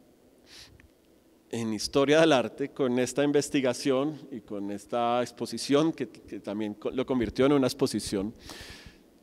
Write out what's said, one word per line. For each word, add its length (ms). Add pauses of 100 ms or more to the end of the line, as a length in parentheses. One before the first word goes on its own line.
(1500)
en 240
Historia 460
del 120
Arte 380
con 280
esta 260
investigación 920 (140)
y 100
con 300
esta 500
exposición, 720
que, 160
que 300
también 360
co-, 180
lo 120
convirtió 420
en 80
una 120
exposición, 680 (920)